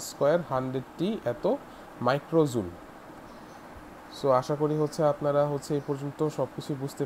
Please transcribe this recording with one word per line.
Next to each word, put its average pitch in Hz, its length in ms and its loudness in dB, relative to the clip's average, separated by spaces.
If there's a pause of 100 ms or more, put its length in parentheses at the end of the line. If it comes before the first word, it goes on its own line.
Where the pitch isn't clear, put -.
স্কয়ার 147 300 4 (120)
হান্ড্রেড 131 360 -2 (120)
টি 175 100 2 (240)
এত - 120 -6 (640)
মাইক্রোজুল। 131 600 2 (1500)
So - 80 0 (140)
আশা 151 220 0
করি 151 200 4
হচ্ছে 147 180 0 (120)
আপনারা 143 300 4 (100)
হচ্ছে 139 260 -4
এই 139 100 -4
পর্যন্ত 143 300 -4 (180)
সব 131 200 0
কিছুই 151 260 -4
বুঝতে 139 240 -4